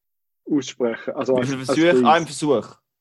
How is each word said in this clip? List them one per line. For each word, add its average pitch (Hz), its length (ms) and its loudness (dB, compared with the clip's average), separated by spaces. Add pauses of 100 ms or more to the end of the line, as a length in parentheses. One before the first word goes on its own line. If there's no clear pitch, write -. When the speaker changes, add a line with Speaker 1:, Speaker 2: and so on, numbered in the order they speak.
(500)
Speaker 1:
aussprechen. 127 640 -4
Also 131 220 -2
Speaker 2:
Wie 127 40 0
Speaker 1:
als, 123 80 -2
Speaker 2:
viele 135 100 -4
Speaker 1:
als 131 80 -10
Speaker 2:
Versuche? 151 360 4
Speaker 1:
Preis. - 20 4 (100)
Speaker 2:
Ein 165 120 0
Versuch. 143 500 -2 (240)